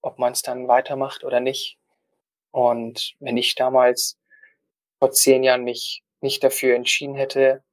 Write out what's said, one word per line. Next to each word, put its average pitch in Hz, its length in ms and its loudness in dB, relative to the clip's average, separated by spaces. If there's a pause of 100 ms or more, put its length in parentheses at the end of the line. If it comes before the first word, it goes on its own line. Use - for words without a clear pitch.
ob - 160 -8
man's 123 240 -2
dann 127 260 -6
weitermacht 131 560 0
oder 127 160 0
nicht. - 380 -4 (720)
Und 120 720 -2
wenn 123 180 -4
ich - 160 0
damals 127 640 2 (800)
vor 135 140 4
zehn 131 300 4
Jahren 127 220 2
mich - 400 -10 (160)
nicht 139 240 -4
dafür 131 320 2
entschieden 139 380 -4
hätte 135 580 0